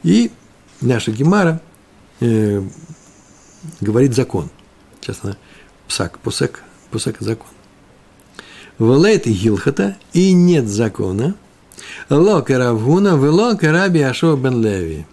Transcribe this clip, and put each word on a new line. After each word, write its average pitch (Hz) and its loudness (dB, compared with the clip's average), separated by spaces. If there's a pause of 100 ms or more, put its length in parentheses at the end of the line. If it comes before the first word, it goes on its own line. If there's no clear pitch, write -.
И 220 2 (480)
наша 120 0
Гемара, 165 0 (580)
э, 107 0 (1200)
говорит 117 0
закон. 98 -4 (520)
Сейчас - -12
она 98 -8 (500)
псак, - -8
пусек, - -6 (280)
пусек 110 -6
закон. 110 -8 (1300)
«Валейт 151 4
гилхата», 104 -2 (160)
и 185 4
нет 175 4
закона. 107 -4 (720)
«Ло 165 2
ке 127 0
Рав 120 0
Гуна, 180 2
вело 175 2
ке 156 0
Раби 180 2
Йошуа 143 0
бен 127 -2
Леви». 85 -4